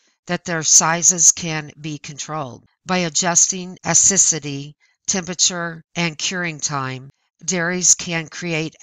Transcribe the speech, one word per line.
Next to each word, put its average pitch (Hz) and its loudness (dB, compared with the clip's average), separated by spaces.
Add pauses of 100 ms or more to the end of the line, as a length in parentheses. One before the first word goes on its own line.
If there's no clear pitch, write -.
(280)
that 175 -2
their 165 -4
sizes 170 4
can 156 -4
be 151 -8
controlled. 147 -8 (200)
By 185 0
adjusting 180 0
acidity, 151 2 (320)
temperature, 170 -2 (140)
and 170 -2
curing 175 -4
time, 131 -6 (360)
dairies 180 2
can 165 -4
create 160 -4